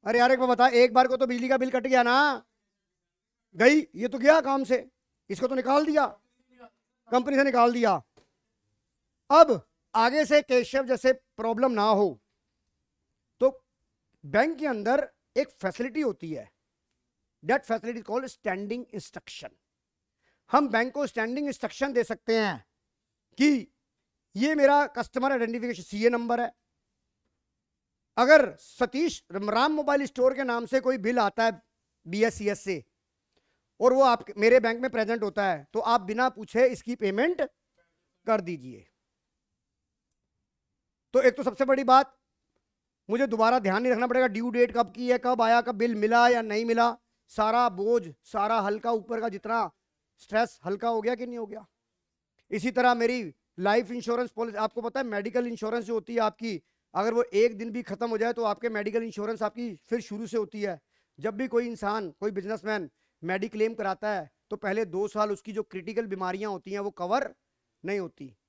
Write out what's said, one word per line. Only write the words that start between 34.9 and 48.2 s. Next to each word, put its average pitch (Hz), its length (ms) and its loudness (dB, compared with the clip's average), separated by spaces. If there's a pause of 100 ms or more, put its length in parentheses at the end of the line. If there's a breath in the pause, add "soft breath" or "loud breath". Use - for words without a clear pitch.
प्रेजेंट 220 320 -4
होता 196 280 -2
है, 147 220 -8
तो 220 60 -4
आप 233 220 2
बिना 220 280 -2
पूछे 240 380 0
इसकी 240 280 -4
पेमेंट 240 460 -2 (840)
कर 220 140 2
दीजिए। 127 480 -12 (2250)
तो 262 80 4
एक 254 140 4
तो 277 80 -8
सबसे 262 220 -2
बड़ी 269 180 0
बात, 254 340 4 (920)
मुझे 240 180 0
दोबारा 226 320 2
ध्यान 196 240 -2
नहीं 247 100 2
रखना 240 140 0
पड़ेगा 254 200 2
ड्यू 226 220 -4
डेट 240 280 2
कब 240 160 0
की 247 180 -4
है, 247 140 2
कब 247 160 0
आया, 233 200 4
कब 233 140 -4
बिल 226 200 0
मिला 226 320 4
या 240 140 4
नहीं 220 240 -4
मिला। 233 320 2 (300)
सारा 226 420 0
बोझ, 196 440 -2 (100)